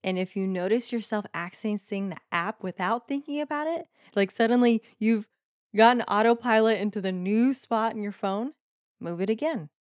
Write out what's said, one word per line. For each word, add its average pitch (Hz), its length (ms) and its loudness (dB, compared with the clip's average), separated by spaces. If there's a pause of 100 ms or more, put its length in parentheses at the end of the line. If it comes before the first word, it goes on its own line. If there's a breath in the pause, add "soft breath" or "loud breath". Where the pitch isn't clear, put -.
And 185 140 -2
if 185 180 -4
you 190 120 -2
notice 190 440 0
yourself 214 320 -4 (120)
accessing 196 720 -6
the 175 80 -10 (140)
app 175 320 -4
without 190 440 -4
thinking 285 320 -6
about 294 280 -4
it, 339 200 -6 (280 soft breath)
like, 196 160 0
suddenly 233 500 4 (160 soft breath)
you've 214 300 0 (480)
gotten 233 260 6
autopilot 220 800 2
into 208 200 -4
the 185 120 -4
new 208 420 2
spot 226 400 -2
in 214 80 -8
your 208 100 -6
phone, 208 420 -4 (460)
move 170 220 -6
it 196 80 -2
again. 220 400 -2 (120)